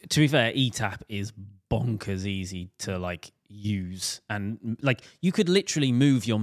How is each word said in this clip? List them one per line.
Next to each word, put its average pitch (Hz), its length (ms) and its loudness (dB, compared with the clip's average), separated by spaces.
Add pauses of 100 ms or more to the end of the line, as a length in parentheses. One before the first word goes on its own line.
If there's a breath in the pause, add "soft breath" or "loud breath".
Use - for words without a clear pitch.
(120)
to 151 80 4
be 151 80 8
fair, 123 260 4
E 131 160 2
tap - 380 -4
is 101 240 -6 (380)
bonkers 107 560 -2
easy 92 520 -6
to, 92 200 -6
like, 90 260 -6 (240)
use. 98 720 -6 (100)
And, 104 340 -4
m-, 117 180 -4
like, 135 180 0 (200 loud breath)
you 180 120 2
could 190 160 2
literally 160 440 2
move 127 340 4
your 110 160 2